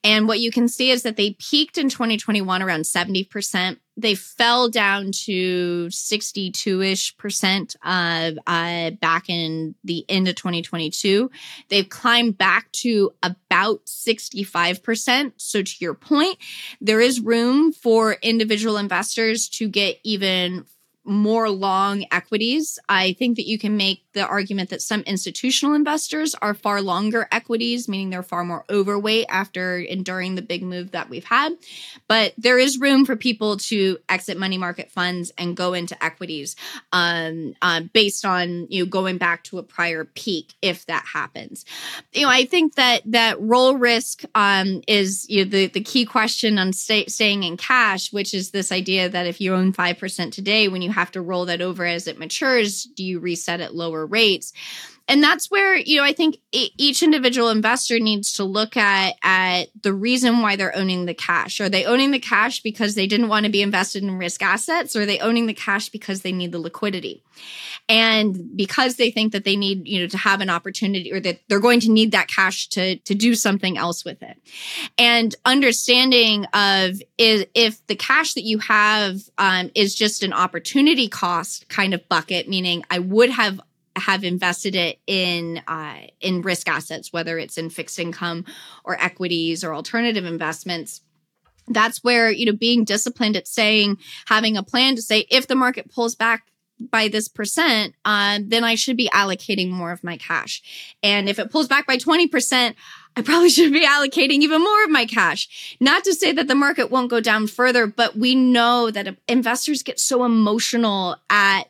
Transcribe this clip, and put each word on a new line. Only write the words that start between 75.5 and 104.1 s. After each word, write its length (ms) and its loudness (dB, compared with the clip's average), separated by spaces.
of 460 2
is, 260 4
if 320 2
the 100 -2
cash 380 0
that 100 -6
you 140 0
have, 640 2
um, 380 2
is 200 2
just 280 0
an 100 -4
opportunity 760 2
cost 600 -6
kind 240 0
of 160 -6
bucket, 400 -2
meaning 420 -2
I 100 0
would 280 4
have, 320 0
have 280 -2
invested 500 -2
it 320 -2
in, 640 -4
uh, 300 -10
in 220 -2
risk 260 -2
assets, 440 -6
whether 260 -6
it's 180 -10
in 140 -8
fixed 300 -12
income 440 -6
or 180 -6
equities 640 -2
or 100 -6
alternative 520 -4
investments. 760 -8
That's 340 2
where, 260 4
you 160 0
know, 120 2
being 260 2
disciplined 540 -2
at 100 -6
saying, 520 2
having 300 2
a 80 -4
plan 320 2
to 60 -6
say, 280 2
"If 160 2
the 80 0
market 380 0
pulls 240 -2
back 300 0
by 260 0
this 220 -2
percent, 640 0
uh, 380 0
then 220 0
I 100 2
should 220 -2
be 140 0
allocating 600 0
more 220 -6
of 100 -12
my 140 -8
cash. 840 -10
And 280 2
if 100 -2
it 140 -6
pulls 160 0
back 180 2
by 100 2
twenty 300 2
percent, 480 0
I 80 -4
probably 260 6
should 240 6
be 140 4
allocating 540 4